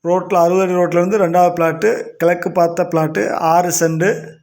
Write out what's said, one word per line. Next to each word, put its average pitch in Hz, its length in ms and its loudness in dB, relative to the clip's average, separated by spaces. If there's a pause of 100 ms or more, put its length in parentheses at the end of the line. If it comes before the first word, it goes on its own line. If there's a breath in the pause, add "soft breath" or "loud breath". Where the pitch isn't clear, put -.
ரோட்ல 180 380 0
அறுபது 185 200 2
அடி 180 120 -2
ரோட்லேருந்து 175 440 0
ரெண்டாவது 175 360 2
பிளாட்டு, 165 320 0 (320)
கிழக்கு 175 360 0
பார்த்த 170 340 0
பிளாட்டு, 160 300 -2 (300)
ஆறு 175 260 2
சென்ட் 160 280 -2 (380)